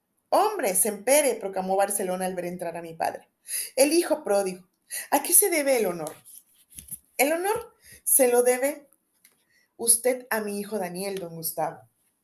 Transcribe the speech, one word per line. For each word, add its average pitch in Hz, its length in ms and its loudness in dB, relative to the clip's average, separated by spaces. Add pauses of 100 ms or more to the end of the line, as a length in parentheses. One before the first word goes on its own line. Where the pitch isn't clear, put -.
(280)
"Hombre, 339 460 2
Sempere", 254 640 2
proclamó 190 400 -2
Barcelona 190 500 0
al 185 80 -4
ver 175 120 -6
entrar 175 300 -8
a 170 60 -8
mi 165 100 -14
padre. - 360 -6 (480)
"El 294 180 4
hijo 311 300 0
pródigo. 196 440 -2 (420)
¿A 285 120 2
qué 339 100 -2
se 403 160 4
debe 277 300 2
el 214 80 0
honor?". 170 280 -6 (1040)
El 285 160 2
honor 392 460 -4 (320)
se 254 180 6
lo 240 140 4
debe 254 460 0 (880)
usted 247 540 0
a 220 100 -2
mi 202 180 -4
hijo 208 200 -6
Daniel, 185 400 -6
don 165 180 -10
Gustavo, 160 460 -6 (420)